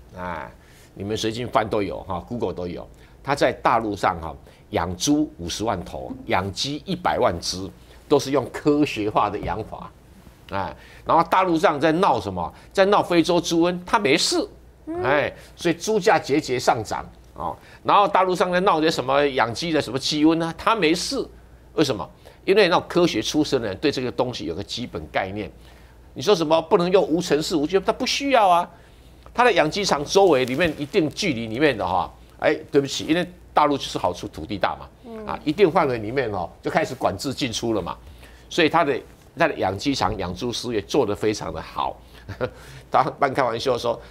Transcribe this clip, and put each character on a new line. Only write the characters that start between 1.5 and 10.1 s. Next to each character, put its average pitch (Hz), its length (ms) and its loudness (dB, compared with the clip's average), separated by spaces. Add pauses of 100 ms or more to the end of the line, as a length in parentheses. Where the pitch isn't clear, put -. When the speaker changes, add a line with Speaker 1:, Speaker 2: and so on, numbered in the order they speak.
Speaker 1:
都 110 140 0
有 87 220 -6
哈， 87 220 -8
Google 110 260 -4
都 90 140 -8
有。 73 220 -10 (340)
他 139 120 -2
在 143 180 2
大 123 260 2
陆 110 160 -2
上 95 260 0
哈， 80 140 -12 (360)
养 90 260 -2
猪 147 420 0
五 85 100 -8
十 90 140 -6
万 104 220 -2
头， - 280 -12 (140)
养 98 260 0
鸡 143 320 -6
一 190 120 -4
百 78 220 -2
万 104 220 0
只， 92 300 -8 (380)
都 147 100 6
是 131 120 -2
用 131 200 0
科 147 340 2
学 107 240 -4
化 110 200 2
的 95 100 -6
养 92 260 -6
法， - 280 -14 (580)